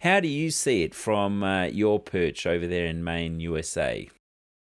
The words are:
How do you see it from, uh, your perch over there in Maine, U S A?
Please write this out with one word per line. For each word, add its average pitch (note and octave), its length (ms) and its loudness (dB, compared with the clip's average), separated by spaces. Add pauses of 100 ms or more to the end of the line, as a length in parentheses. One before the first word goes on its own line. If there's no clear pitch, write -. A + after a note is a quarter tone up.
How F#3+ 180 4
do F3+ 80 0
you D3+ 240 -2
see A2+ 320 2
it D#2+ 100 -4
from, G2+ 480 0
uh, F#2+ 240 2
your G#2 340 2
perch F2 460 -2
over E2+ 220 0
there F2 180 0
in E2+ 180 -2
Maine, E2 360 -2
U E2 180 -2
S - 180 -6
A? A#1+ 320 -2 (640)